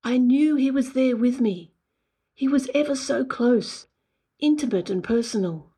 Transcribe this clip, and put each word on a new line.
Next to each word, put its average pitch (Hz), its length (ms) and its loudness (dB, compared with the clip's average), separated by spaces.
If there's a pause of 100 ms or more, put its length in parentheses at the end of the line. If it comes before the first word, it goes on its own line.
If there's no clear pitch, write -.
I 240 120 0
knew 269 380 4
he 269 160 2
was 262 220 -2
there 254 240 2
with 247 240 0
me. 180 320 -2 (600)
He - 140 -4
was 262 260 0
ever 285 220 0
so 269 300 -4
close, 240 640 0 (500)
intimate 269 520 0
and 185 120 -2
personal. 202 760 -4